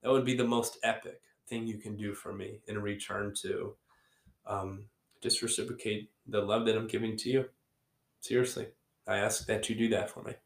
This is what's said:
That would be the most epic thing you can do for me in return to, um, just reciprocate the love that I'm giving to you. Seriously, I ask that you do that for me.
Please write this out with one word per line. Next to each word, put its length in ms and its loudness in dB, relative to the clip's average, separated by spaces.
That 100 4
would 140 6
be 100 4
the 80 4
most 400 2
epic 380 0
thing 180 -4
you 120 -4
can 180 -8
do 180 -4
for 200 -10
me 340 -8
in 140 -4
return 520 -4
to, 320 -2
um, 400 -6
just 200 0
reciprocate 680 -2
the 140 0
love 240 2
that 100 6
I'm 120 0
giving 300 0
to 120 -4
you. 160 4
Seriously, 480 0
I 100 2
ask 280 2
that 240 0
you 60 0
do 140 4
that 200 2
for 140 -12
me. 100 -8